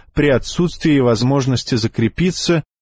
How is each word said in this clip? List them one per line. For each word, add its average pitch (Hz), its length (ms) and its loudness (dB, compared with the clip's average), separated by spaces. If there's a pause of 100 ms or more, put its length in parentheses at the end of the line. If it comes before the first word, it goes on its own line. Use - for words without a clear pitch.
(140)
при 147 140 2
отсутствии 147 720 0
возможности 123 760 0
закрепиться 147 880 -2 (160)